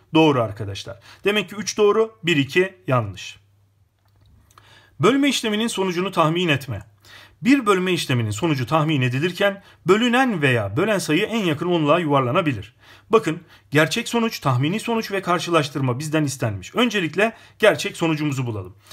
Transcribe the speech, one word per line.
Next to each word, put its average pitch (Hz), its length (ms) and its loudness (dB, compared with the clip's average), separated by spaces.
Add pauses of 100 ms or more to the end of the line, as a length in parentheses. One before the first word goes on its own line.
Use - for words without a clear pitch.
(140)
doğru 151 280 6
arkadaşlar. 101 560 -8 (260)
Demek 202 240 0
ki 202 60 -14
üç 208 240 -8
doğru, 214 440 4
bir, 160 140 0
iki 175 380 0 (120)
yanlış. 110 500 -2 (1600)
Bölme 277 280 4
işleminin 220 400 -2
sonucunu 190 440 -2
tahmin 170 360 0
etme. 127 340 -2 (600)
Bir 254 240 4
bölme 185 260 2
işleminin 120 380 0
sonucu 131 360 0
tahmin 156 340 2
edilirken 175 600 -2 (240)
bölünen 226 560 2
veya 113 340 0
bölen 196 220 0
sayı 170 240 0
en 214 220 -2
yakın 160 220 -2
onluğa 165 320 4
yuvarlanabilir. 143 760 0 (360)
Bakın, 175 300 2 (300)
gerçek 156 380 0
sonuç, 226 320 -2
tahmini 147 400 0
sonuç 220 320 -4
ve 196 100 -4
karşılaştırma 160 760 -2
bizden 156 260 -2
istenmiş. 107 500 -6
Öncelikle 202 580 0 (260)
gerçek 196 380 2
sonucumuzu 147 500 -2
bulalım. 98 300 -10 (160)